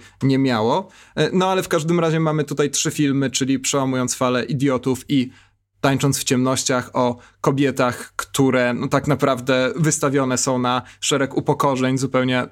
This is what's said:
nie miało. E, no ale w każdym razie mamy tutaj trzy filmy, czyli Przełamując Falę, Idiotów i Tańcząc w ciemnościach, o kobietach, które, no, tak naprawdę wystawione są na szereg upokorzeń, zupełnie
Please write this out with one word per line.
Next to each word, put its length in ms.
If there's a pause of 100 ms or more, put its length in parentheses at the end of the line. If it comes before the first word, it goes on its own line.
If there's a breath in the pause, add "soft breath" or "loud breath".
(240 loud breath)
nie 140
miało. 520 (260 loud breath)
E, 180
no 180
ale 120
w 40
każdym 320
razie 200
mamy 240
tutaj 280
trzy 200
filmy, 380
czyli 300
Przełamując 560
Falę, 280
Idiotów 680
i 200 (520 loud breath)
Tańcząc 380
w 40
ciemnościach, 720
o 240 (240 loud breath)
kobietach, 760
które, 580
no, 140
tak 200
naprawdę 680
wystawione 640
są 220
na 220 (180 loud breath)
szereg 380
upokorzeń, 600
zupełnie 540